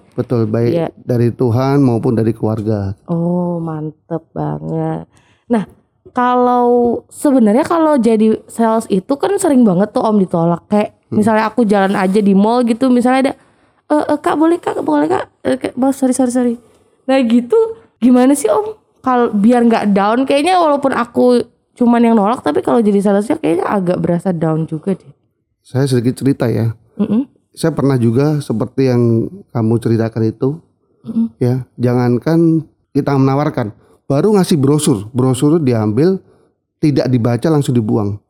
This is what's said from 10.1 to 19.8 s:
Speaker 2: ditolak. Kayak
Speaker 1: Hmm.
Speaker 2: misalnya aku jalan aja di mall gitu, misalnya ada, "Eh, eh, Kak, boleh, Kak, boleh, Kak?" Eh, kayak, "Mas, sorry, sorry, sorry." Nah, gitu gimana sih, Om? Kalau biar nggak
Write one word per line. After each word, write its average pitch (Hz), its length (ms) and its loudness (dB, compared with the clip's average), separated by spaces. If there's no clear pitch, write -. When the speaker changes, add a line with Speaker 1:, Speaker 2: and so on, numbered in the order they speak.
Speaker 2:
ditolak. 170 500 0
Kayak 208 280 -2
Speaker 1:
Hmm. - 120 -4
Speaker 2:
misalnya 214 280 2
aku 220 200 0
jalan 196 280 2
aja 190 260 0
di 202 120 2
mall 214 320 2
gitu, 233 240 0
misalnya 247 340 2
ada, 269 120 0
"Eh, 302 160 0
eh, 294 120 -2
Kak, 349 180 -2
boleh, 320 220 2
Kak, 415 220 -8
boleh, 302 280 0
Kak?" 370 180 -4
Eh, 262 160 -2
kayak, - 180 -8
"Mas, 262 220 0
sorry, 254 160 0
sorry, 254 180 0
sorry." 240 240 0
Nah, 262 180 0
gitu 240 360 2
gimana 247 340 4
sih, 285 160 0
Om? 440 320 -2
Kalau 247 300 0
biar 226 320 2
nggak 226 300 2